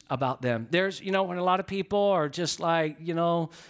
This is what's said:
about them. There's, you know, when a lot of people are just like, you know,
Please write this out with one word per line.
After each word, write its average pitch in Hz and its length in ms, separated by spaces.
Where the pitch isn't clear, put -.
about 131 320
them. 117 300
There's, 190 300
you 190 100
know, 190 120
when 180 140
a 175 60
lot 185 160
of 190 80
people 196 320
are 185 300
just 165 300
like, 165 400
you 165 140
know, 170 380